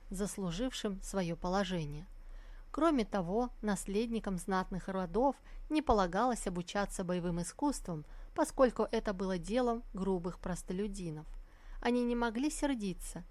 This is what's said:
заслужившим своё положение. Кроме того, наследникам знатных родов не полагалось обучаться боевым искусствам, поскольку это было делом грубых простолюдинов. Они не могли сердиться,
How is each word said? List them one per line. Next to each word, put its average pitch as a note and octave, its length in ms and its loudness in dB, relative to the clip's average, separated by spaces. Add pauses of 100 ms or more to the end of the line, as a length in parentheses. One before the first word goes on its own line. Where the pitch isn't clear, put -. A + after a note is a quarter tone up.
заслужившим F#3+ 920 -2
своё E3+ 340 0
положение. F3+ 680 0 (640)
Кроме C#4+ 340 4
того, G#3 440 0 (120)
наследникам G#3 760 0
знатных F#3 520 -2
родов F#3+ 460 2 (340)
не D4+ 120 4
полагалось G#3 640 4
обучаться F#3 560 -2
боевым F3 380 0
искусствам, F3 640 -2 (300)
поскольку B3 560 4
это A3 220 2
было F#3 240 0
делом A#3 460 0 (100)
грубых F#3 460 -2
простолюдинов. F#3 880 -4 (560)
Они A#3+ 220 4
не A#3+ 120 2
могли A#3+ 340 2
сердиться, G#3 800 -2